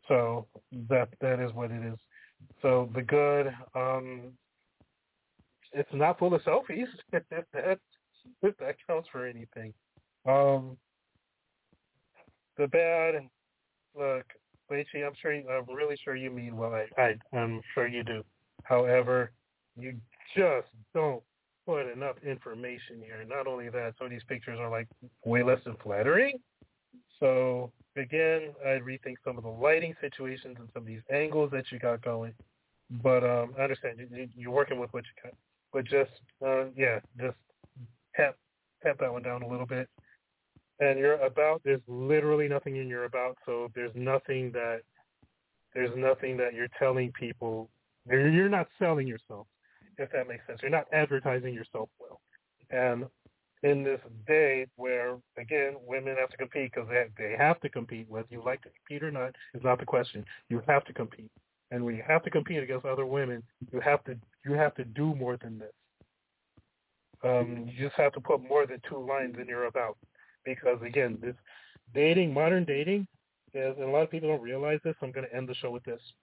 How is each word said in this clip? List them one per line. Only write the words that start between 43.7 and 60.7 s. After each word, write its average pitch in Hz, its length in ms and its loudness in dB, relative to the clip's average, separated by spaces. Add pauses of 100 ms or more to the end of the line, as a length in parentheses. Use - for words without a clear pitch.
there's 120 220 -4
nothing 131 560 -2
that, 117 300 -4 (920)
there's 127 220 0
nothing 131 400 0
that 123 180 0
you're 120 140 -4 (100)
telling 127 400 2
people. 117 500 -6 (400)
You're, 135 220 6
you're 180 180 8
not 190 200 2 (100)
selling 156 300 2
yourself, 110 400 -12 (500)
if 135 140 -4
that 127 160 0
makes 120 180 -12
sense. - 160 -12
You're 135 80 -4
not 156 220 2
advertising 135 600 2
yourself 110 360 -8 (100)
well. 110 220 -20 (500)
And 127 360 0 (580)
in 143 180 6
this 139 160 0 (300)
day 139 480 4
where, 123 400 -2 (200)
again, 143 380 -2 (100)
women 131 320 -4
have 131 140 -2
to - 60 -16
compete 131 360 -6
'cause 117 160 -6
they, 120 180 2 (120)
they 107 180 -4
have 151 260 4
to 147 60 -4
compete, 117 400 -8
whether 110 220 -8
you 120 140 -12
like 131 180 -4
to - 80 -20
compete - 320 -12
or 156 80 -4
not, 131 240 -6 (200)
is 123 100 -10
not 123 160 4
the - 40 -8
question. 120 400 -2 (240)
You 117 200 -2
have 139 160 4